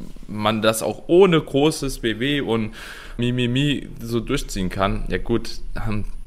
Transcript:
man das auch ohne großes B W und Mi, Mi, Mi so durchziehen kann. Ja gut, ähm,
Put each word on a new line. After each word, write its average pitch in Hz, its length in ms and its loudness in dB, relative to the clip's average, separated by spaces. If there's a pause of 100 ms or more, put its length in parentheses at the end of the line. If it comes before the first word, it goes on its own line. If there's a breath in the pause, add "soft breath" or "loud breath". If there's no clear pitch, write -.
(280)
man 107 360 0
das 110 180 4
auch - 260 -2
ohne 175 320 8
großes 143 600 0
B 107 200 -2
W 143 220 0
und 107 320 -2 (440 loud breath)
Mi, 123 140 0
Mi, 123 160 0
Mi 135 400 0 (140)
so 117 180 -2
durchziehen 110 500 -2
kann. 98 400 0
Ja 92 80 0
gut, 117 340 -2 (360)
ähm, - 180 0 (220)